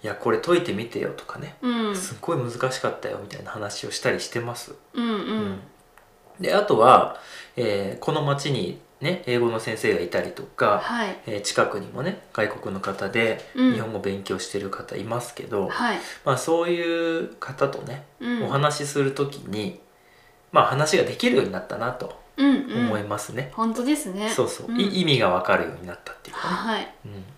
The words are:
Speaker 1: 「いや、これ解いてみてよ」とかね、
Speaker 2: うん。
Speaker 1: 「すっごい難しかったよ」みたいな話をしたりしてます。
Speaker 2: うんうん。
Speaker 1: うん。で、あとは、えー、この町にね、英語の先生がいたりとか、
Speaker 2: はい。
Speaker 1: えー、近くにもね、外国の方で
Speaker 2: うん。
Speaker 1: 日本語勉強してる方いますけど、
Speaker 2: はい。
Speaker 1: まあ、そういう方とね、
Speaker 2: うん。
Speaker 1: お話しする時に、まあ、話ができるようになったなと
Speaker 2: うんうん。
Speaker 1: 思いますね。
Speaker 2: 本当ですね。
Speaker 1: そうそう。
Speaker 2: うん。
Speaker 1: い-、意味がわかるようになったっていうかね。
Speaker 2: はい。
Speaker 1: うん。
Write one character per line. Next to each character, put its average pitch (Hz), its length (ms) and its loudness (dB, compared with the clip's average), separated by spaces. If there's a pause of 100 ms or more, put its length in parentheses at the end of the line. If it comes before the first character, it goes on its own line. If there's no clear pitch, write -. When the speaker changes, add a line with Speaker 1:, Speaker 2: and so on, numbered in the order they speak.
Speaker 1:
「い 110 40 -6
や、 101 60 -4
こ - 160 -2
れ 110 100 4
解 175 180 4
い - 40 4
て - 120 -4
み 113 140 -4
て - 120 -6
よ」 - 160 -4
と - 80 -14
か - 160 -12
ね、 - 220 -12
Speaker 2:
う 233 300 0
ん。 196 40 -2
Speaker 1:
「す 185 200 -6
っ - 40 -16
ご 170 160 0
い - 20 2
難 120 140 -2 (180)
し - 100 -4
か 117 100 0
っ - 100 -6
た - 80 -6
よ」 107 160 -4
み 101 60 -14
た - 100 -12
い 98 60 -12
な - 60 -10
話 107 360 -6
を 101 40 -8
し - 100 -6
た 127 100 2
り 95 80 0
し - 80 -8
て 120 140 -4
ま 120 160 -6
す。 - 180 -14 (180)
Speaker 2:
う 247 80 -2
ん - 40 0
う - 40 0
ん。 - 20 0
Speaker 1:
う 214 80 0 (320)
ん。 190 100 -8 (800)
で、 180 120 2
あ 202 100 6
と 151 140 4
は、 110 400 10 (380)
え 101 420 -2
ー、 - 60 -12
こ 151 80 0
の 147 120 2
町 143 280 0
に 98 300 -2 (180)
ね、 180 260 -2
英 123 120 2
語 120 120 4
の 113 120 -2
先 110 160 -4
生 107 160 4
が 85 80 2
い 87 80 -4
た 95 120 0
り 90 120 -4
と - 100 -12
か、 104 400 2
Speaker 2:
は 233 240 -2
い。 185 100 -6 (100)
Speaker 1:
え 107 100 -4
ー、 101 40 -6
近 - 260 2
く 104 120 -4
に 95 80 -10
も 120 160 -8
ね、 190 300 -6
外 107 160 0
国 - 240 -8
の 95 80 -6
方 98 260 -4
で 95 320 0 (160)
Speaker 2:
う 254 160 4
ん。 - 20 4
Speaker 1:
日 110 60 0
本 110 140 -4
語 104 60 -4
勉 98 240 -2
強 95 140 -4
し - 120 -8
て 101 100 -2
る 98 100 -6
方 - 280 -8
い 101 80 -6
ま 117 160 -2
す - 120 -12
け - 100 -12
ど、 98 260 -2
Speaker 2:
は 233 240 0
い。 175 60 -4 (260)
Speaker 1:
ま 143 80 4
あ、 139 40 0
そ 165 260 2
う 175 60 -2
い 170 500 0
う - 160 -6
方 - 340 -2
と - 140 -6
ね、 - 220 -10 (140)
Speaker 2:
う - 80 -6
ん。 240 160 -2
Speaker 1:
お - 60 -2
話 139 360 2
し - 20 -6
す 143 140 0
る 135 120 2
時 143 320 -2
に、 104 340 -4 (720)
ま 156 100 8
あ、 - 40 8
話 151 320 4
が 123 60 6
で - 120 -2
き 240 140 2
る 247 80 6
よ - 60 6
う - 20 2
に 190 80 -4
な - 60 -4
っ - 80 -12
た - 100 -8
な 117 160 -2
と - 280 -10 (140)
Speaker 2:
う 269 80 2
ん 277 260 4
う 220 100 -2
ん。 240 80 2
Speaker 1:
思 214 100 0
い - 60 -2
ま 208 140 -4
す - 120 -8
ね。 135 240 -6
Speaker 2:
本 226 200 0
当 240 120 -2
で 294 100 4
す 294 120 -6
ね。 202 220 -4
Speaker 1:
そ 220 140 2
う - 60 0
そ - 140 -8
う。 - 40 -8
Speaker 2:
う 233 60 -6
ん。 240 80 2
Speaker 1:
い-、 196 220 2
意 - 20 4
味 139 140 4
が 101 100 4
わ 90 120 2
か 98 140 4
る 87 80 4
よ 80 80 -4
う 71 40 -10
に 90 120 -12
な 90 60 -10
っ - 100 -14
た - 80 -14
っ - 60 -16
て - 120 -20
い - 40 -16
う - 20 -12
か - 140 -6
ね。 185 60 -2
Speaker 2:
は 208 240 -2
い。 - 140 -10 (120)
Speaker 1:
う - 20 -12
ん。 98 160 -12 (140)